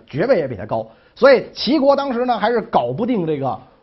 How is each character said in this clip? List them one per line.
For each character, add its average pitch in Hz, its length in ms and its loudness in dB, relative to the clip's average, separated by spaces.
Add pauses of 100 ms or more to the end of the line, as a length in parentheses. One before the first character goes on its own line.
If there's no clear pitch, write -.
爵 170 220 -4
位 254 100 4
也 151 100 -2
比 123 80 -10
他 95 120 -12
高。 113 200 -6 (280)
所 269 180 6
以 214 180 2
齐 277 280 -2
国 277 160 4
当 277 180 -4
时 247 140 -2
呢， 240 100 0
还 208 140 0
是 233 100 0
搞 127 320 -2
不 208 140 -4
定 220 180 -2
这 156 140 -4
个 127 200 -4 (240)